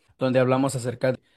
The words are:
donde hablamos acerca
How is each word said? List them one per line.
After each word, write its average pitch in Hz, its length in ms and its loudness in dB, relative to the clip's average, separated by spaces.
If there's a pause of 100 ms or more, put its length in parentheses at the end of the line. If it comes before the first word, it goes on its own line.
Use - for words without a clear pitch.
(200)
donde 131 180 0
hablamos 131 380 2
acerca 113 400 -4 (220)